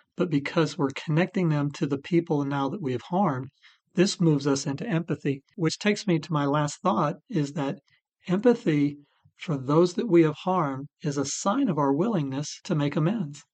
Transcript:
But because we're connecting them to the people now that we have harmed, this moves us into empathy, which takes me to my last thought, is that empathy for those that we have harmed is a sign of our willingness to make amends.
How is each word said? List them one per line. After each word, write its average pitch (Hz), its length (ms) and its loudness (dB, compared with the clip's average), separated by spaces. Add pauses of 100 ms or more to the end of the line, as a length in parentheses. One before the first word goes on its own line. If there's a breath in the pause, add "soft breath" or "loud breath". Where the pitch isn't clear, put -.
(160 soft breath)
But 180 140 0
because 143 460 0
we're 139 140 0
connecting 165 580 0
them 147 240 0
to 156 140 -2
the 139 120 -4
people 160 460 0
now 139 240 -2
that 180 140 -6
we 131 100 -2
have 120 100 -6
harmed, 147 460 -2 (460 soft breath)
this 190 260 2
moves 147 260 4
us 139 200 0
into 143 200 -6
empathy, 160 560 -2 (140)
which 165 220 -2
takes 208 280 -2
me 165 120 2
to 160 140 -6
my 147 120 0
last 147 380 0
thought, 165 340 0 (120)
is 147 260 -2
that 147 260 -4 (480)
empathy 185 680 2 (380 soft breath)
for 151 200 -4
those 151 380 4
that 233 140 -2
we 170 140 8
have 151 220 2
harmed 143 440 -2 (140)
is 143 140 -2
a 139 80 0
sign 240 440 -2
of 156 100 0
our 139 140 2
willingness 147 720 -2
to 185 100 -2
make 143 220 0
amends. 160 460 -2 (120)